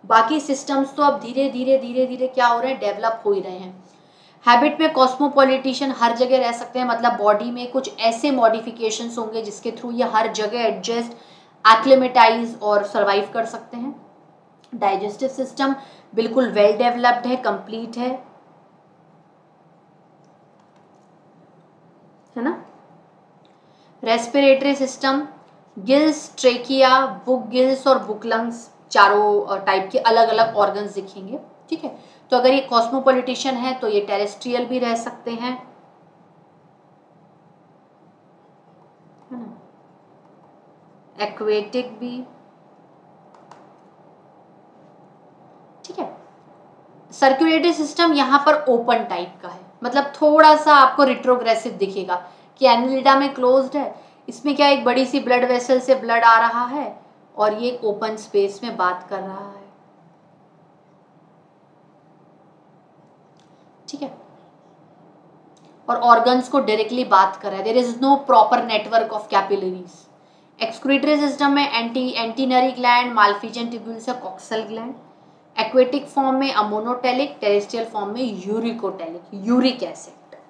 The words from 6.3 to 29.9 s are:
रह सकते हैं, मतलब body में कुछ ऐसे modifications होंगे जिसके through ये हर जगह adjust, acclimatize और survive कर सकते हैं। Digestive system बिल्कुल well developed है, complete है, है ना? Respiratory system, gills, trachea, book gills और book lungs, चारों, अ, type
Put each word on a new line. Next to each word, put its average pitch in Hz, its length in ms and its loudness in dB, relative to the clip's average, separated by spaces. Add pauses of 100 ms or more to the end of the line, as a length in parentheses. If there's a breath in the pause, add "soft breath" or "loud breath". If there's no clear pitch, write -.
रह 233 140 0
सकते - 260 -10
हैं, 254 80 -2
मतलब 233 300 0
body 208 340 2
में 247 220 -10
कुछ - 280 -6
ऐसे 233 300 0
modifications 226 880 -2
होंगे 220 240 -8
जिसके 208 300 -10
through 240 220 -12
ये 233 100 0
हर 220 280 0
जगह 214 280 -4
adjust, 233 520 -4 (520 loud breath)
acclimatize 233 960 4
और 208 220 0
survive 202 500 -2
कर 226 120 -2
सकते - 300 -14
हैं। 254 180 -10 (800)
Digestive 202 540 -4
system 269 460 -4 (400 loud breath)
बिल्कुल 226 380 0
well 208 260 4
developed 240 480 2
है, 254 100 -2
complete 226 600 -8
है, 247 140 -4 (4000)
है 233 80 -8
ना? 320 200 -6 (1400 soft breath)
Respiratory 269 720 2
system, 269 520 -4 (500)
gills, 277 640 0
trachea, 262 680 4 (200)
book 240 200 0
gills 254 400 0
और 262 180 6
book 208 220 -10
lungs, 233 420 -4 (220)
चारों, 208 560 4
अ, 196 180 -6
type 196 280 -2